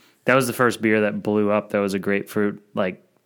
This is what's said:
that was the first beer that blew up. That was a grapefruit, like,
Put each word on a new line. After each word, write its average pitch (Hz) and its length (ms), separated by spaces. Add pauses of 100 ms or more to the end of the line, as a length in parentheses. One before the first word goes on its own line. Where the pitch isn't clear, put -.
(260)
that 127 100
was 131 120
the 117 60
first 120 280
beer 110 200
that 104 220
blew 104 280
up. 104 200
That 104 80
was 101 160
a 98 40
grapefruit, 101 640 (120)
like, 95 280 (220)